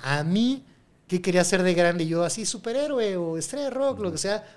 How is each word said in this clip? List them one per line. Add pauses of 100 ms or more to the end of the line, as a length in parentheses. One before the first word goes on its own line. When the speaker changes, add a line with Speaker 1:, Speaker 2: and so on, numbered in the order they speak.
Speaker 1:
a
mí (420)
qué
quería
ser
de
grande,
yo
así,
superhéroe
o
estrella
de
rock,
lo
Speaker 2:
Ujú.
Speaker 1:
que
sea, (140)